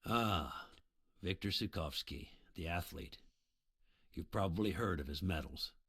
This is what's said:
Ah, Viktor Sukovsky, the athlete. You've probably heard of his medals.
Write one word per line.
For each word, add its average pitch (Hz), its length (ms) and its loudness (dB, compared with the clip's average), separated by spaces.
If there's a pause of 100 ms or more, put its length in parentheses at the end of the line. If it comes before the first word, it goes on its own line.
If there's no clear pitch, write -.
Ah, 101 600 2 (540)
Viktor 92 280 0
Sukovsky, 87 800 -2 (260)
the 82 120 -4
athlete. 85 500 -4 (960)
You've - 180 -6
probably 98 400 4
heard 95 280 2
of 67 80 -2
his 73 140 -4
medals. - 520 0 (160)